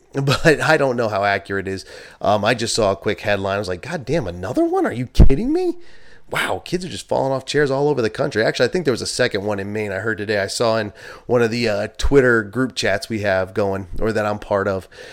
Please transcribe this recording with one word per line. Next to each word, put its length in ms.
<laughs> 80
but 340
I 160
don't 200
know 120
how 160
accurate 420
it 60
is. 120
Um, 240
I 100
just 200
saw 180
a 40
quick 260
headline. 340
I 20
was 80
like, 160
"God 220
damn, 240
another 360
one? 220
Are 60
you 140
kidding 460
me?" 260
Wow, 340
kids 200
are 40
just 200
falling 240
off 120
chairs 260
all 180
over 120
the 80
country. 340
Actually, 260
I 40
think 140
there 60
was 100
a 40
second 380
one 140
in 140
Maine 200
I 60
heard 180
today. 220
I 80
saw 320
in 160
one 160
of 80
the, 180
uh, 200
Twitter 440
group 320
chats 360
we 100
have 320
going, 360
or 120
that 120
I'm 140
part 280
of. 220